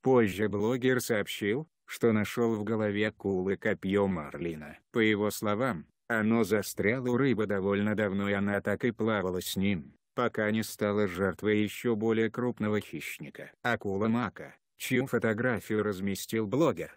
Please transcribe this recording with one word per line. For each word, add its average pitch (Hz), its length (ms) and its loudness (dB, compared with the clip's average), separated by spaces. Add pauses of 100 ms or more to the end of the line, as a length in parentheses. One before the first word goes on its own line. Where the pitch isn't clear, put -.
Позже 110 460 4
блогер 123 500 0
сообщил, 107 640 -2 (200)
что - 260 2
нашел 113 440 2
в 104 100 -4
голове 107 420 0
акулы 98 480 0
копье 98 520 0
марлина. 78 720 -6 (140)
По 120 80 0
его 107 320 2
словам, 104 540 -2 (240)
оно 113 340 4
застряло 107 680 0
у 120 40 2
рыбы 120 300 2
довольно 101 500 0
давно, 101 340 0
и 101 40 2
она 101 260 0
так 101 240 -2
и 123 80 0
плавала 98 500 -2
с - 140 -6
ним, 95 380 0 (200)
пока 113 380 0
не 110 100 0
стала 104 460 0
жертвой 98 560 0
еще 110 320 -2
более 113 340 0
крупного 110 520 -2
хищника. - 800 -12
Акула 107 480 0
мака, - 440 -2 (240)
чью 131 300 0
фотографию 110 760 0
разместил 98 640 -2
блогер 107 500 0